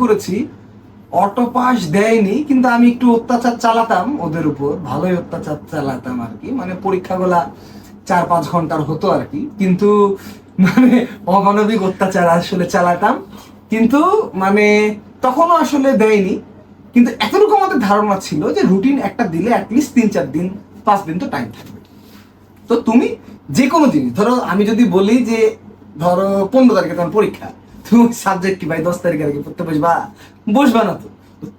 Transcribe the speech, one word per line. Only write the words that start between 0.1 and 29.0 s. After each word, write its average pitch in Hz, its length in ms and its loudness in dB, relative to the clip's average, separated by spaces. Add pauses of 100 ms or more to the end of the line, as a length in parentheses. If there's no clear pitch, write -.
অটো 233 220 -2
পাস 247 320 -2 (180)
দেয়নি, 220 380 2 (140)
কিন্তু 254 180 2 (100)
আমি 240 160 6
একটু 247 140 -2 (100)
অত্যাচার 233 380 -2 (100)
চালাতাম 226 420 0 (200)
ওদের 160 260 -4
উপর, 139 180 -4 (200)
ভালোই 180 320 -2
অত্যাচার 151 340 -8 (140)
চালাতাম 131 460 -6 (100)
আর 107 140 -14
কি। - 80 -12 (120)
মানে 185 120 -8 (140)
পরীক্ষাগুলা 180 540 0 (680)
চার 175 220 2
পাঁচ 165 140 0 (100)
ঘন্টার 160 340 -2
হতো - 180 -4 (100)
আর 120 140 -4
কি, 98 100 -8 (180)
কিন্তু 196 300 2 (680)
মানে 247 480 4 (200)
অমানবিক 202 640 2
অত্যাচার 185 380 0 (120)
আসলে 175 260 -2 (100)
চালাতাম। 180 400 0 (560)
কিন্তু 233 300 2 (420)
মানে 202 220 2 (580)
তখনও 320 320 2 (100)
আসলে 269 260 2 (120)
দেয়নি, 208 320 2 (580)
কিন্তু 240 180 4 (160)
এতটুকু 427 340 2
আমাদের 370 180 0 (100)
ধারণা 208 280 2 (100)
ছিল 151 160 -4 (140)
যে 392 140 2
রুটিন 247 260 2 (120)
একটা - 160 -4 (100)
দিলে 190 160 -2 (100)
at - 120 -8
least 285 240 0
তিন 226 180 4
চার 151 120 -2 (100)
দিন, 180 100 -2 (400)
পাঁচ 202 200 2
দিন 165 160 -6
তো 247 120 -4
টাইম 123 120 -6 (100)
থাকবে। - 220 -20 (920)
তো 233 60 2 (140)
তুমি 247 280 2 (420)
যে 269 140 4
কোনো 311 220 4
জিনিস, 127 240 0
ধরো 240 160 2 (180)
আমি 202 180 0
যদি 233 140 2 (120)
বলি 202 200 4 (140)
যে 226 80 0 (680)
ধরো 185 240 0 (240)
পনেরো 254 240 4
তারিখে 170 220 -2
তোমার 175 200 -4
পরীক্ষা, - 300 -2 (380)
তুমি 233 260 4 (120)
সাবজেক্ট 190 360 -2
কি 165 100 -10
ভাই 160 180 -4
দশ 175 160 -2